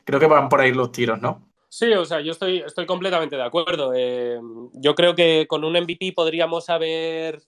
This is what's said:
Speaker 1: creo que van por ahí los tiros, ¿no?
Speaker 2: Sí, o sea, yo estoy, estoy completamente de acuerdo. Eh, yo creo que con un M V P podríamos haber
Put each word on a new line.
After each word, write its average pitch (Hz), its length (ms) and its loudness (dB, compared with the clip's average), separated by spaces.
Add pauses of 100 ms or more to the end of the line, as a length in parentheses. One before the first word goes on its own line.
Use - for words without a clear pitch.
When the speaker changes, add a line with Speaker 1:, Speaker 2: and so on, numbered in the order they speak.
Speaker 1:
creo 139 160 2
que 156 60 6
van 147 200 6
por 139 140 4
ahí 127 120 4
los 123 200 -2
tiros, 113 280 -2
¿no? 131 240 -6 (220)
Speaker 2:
Sí, 226 240 0
o 185 140 2
sea, 160 160 -4
yo 156 100 -6
estoy, 185 280 -2
estoy 156 260 -8
completamente 175 500 -2
de 131 80 -4
acuerdo. 156 500 -2
Eh, 123 460 -2 (340)
yo 139 220 2
creo 175 200 4
que 160 340 4
con 156 160 -2
un 165 100 -2
M 175 100 0
V 165 120 -8
P 185 160 -8
podríamos 165 560 -2
haber 160 800 -4